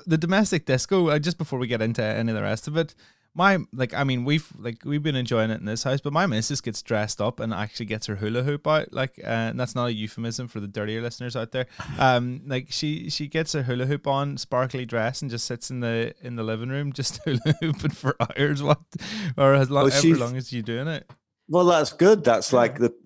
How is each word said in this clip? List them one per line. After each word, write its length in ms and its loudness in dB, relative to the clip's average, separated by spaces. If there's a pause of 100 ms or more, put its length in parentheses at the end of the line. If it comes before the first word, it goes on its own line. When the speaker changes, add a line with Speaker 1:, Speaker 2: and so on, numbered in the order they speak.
Speaker 1:
the 100 4
domestic 480 2
disco, 440 2
uh, 100 2
just 180 -2
before 220 -4
we 80 -2
get 140 0
into 220 0
any 280 0
of 40 -2
the 60 -2
rest 260 -2
of 100 -4
it, 180 -2 (400)
my, 240 4 (120)
like, 220 -4
I 100 0
mean, 220 0
we've, 220 0 (100)
like, 280 -8
we've 180 -2
been 120 -2
enjoying 360 0
it 80 -4
in 60 -10
this 180 -4
house, 180 -2
but 120 -6
my 120 2
missus 360 -2
gets 220 -8
dressed 380 -2
up 180 -2
and 140 -4
actually 340 -6
gets 200 -6
her 80 -4
hula 280 -4
hoop 240 -4
out, 240 0
like, 320 -6
uh, 40 -8
and 320 -2
that's 160 -6
not 100 -2
a 80 -2
euphemism 540 -8
for 120 -10
the 80 -8
dirtier 340 -6
listeners 340 -8
out 160 -6
there. 160 -2 (320)
Um, 480 4
like, 240 -4
she, 400 -4
she 160 -6
gets 260 -2
her 100 0
hula 220 -2
hoop 220 -2
on, 300 -2
sparkly 480 -2
dress, 360 -2
and 80 -6
just 160 -6
sits 240 -8
in 100 -6
the, 420 -2
in 160 -10
the 60 -4
living 260 -4
room, 220 -4
just 320 -6
<laughs> 20 -6
hula 140 0 (200)
hooping 320 -2
for 280 -2
hours, 440 0
what, 160 2 (580)
or 160 6
as 160 4
lo-, 140 2
Speaker 2:
Well, 80 6
Speaker 1:
ever 100 4
Speaker 2:
she's 180 6
Speaker 1:
long 180 -2
as 160 -10
you're 100 -6
doing 240 -6
it. 240 -10 (380)
Speaker 2:
Well, 160 6
that's 260 6
good. 320 6
That's 300 4
Speaker 1:
Yeah. 60 8
Speaker 2:
like 200 2
the, 140 4 (120)